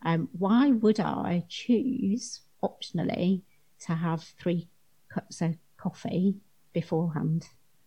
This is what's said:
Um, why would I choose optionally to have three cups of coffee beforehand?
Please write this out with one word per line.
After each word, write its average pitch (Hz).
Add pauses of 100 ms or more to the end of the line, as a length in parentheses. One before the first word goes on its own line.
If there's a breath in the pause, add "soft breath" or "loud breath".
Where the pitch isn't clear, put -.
Um, 165 (120)
why 240
would 220
I 170
choose - (220)
optionally 180 (380)
to -
have 165 (160)
three 175 (380)
cups -
of 165 (220)
coffee 190 (360)
beforehand? 160 (420)